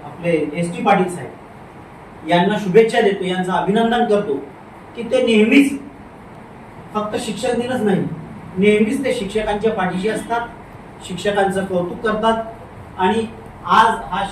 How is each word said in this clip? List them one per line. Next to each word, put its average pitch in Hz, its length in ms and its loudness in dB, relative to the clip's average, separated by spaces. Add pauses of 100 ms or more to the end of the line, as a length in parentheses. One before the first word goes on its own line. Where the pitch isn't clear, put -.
आपले 160 500 -2
एस 175 220 -4
टी - 60 -6
पाटील 190 320 4
साहेब 127 160 -10 (960)
यांना 190 300 4
शुभेच्छा 220 420 4
देतो, 190 240 2
यांचं 180 280 -2
अभिनंदन 226 520 2
करतो 202 320 0 (600)
की 233 60 -10
ते 247 240 0
नेहमीच 233 540 6 (1120)
फक्त 214 240 -2
शिक्षक 233 320 -4
दिनच 240 300 -2
नाही, 190 200 4 (580)
नेहमीच 214 460 4
ते 254 100 0
शिक्षकांच्या 208 580 -2
पाठीशी 185 360 -2
असतात, 233 320 -2 (680)
शिक्षकांचं 190 580 0
कौतुक 180 360 -4
करतात. 226 440 0 (540)
आणि 214 280 2 (400)
आज 185 200 6 (240)
हा 202 220 -4